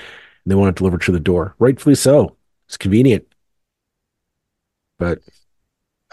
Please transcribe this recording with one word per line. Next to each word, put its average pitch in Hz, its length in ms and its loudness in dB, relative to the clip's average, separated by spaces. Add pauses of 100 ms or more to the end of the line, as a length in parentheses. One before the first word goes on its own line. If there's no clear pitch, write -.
(460)
they 95 80 -2
want 98 160 2
it 87 60 -4
delivered 90 260 -2
to 95 100 0
the 87 80 0
door." 87 380 -4
Rightfully 135 360 2
so. 131 420 2 (300)
It's - 100 -20
convenient. 107 480 0 (1700)
But 87 220 -6 (920)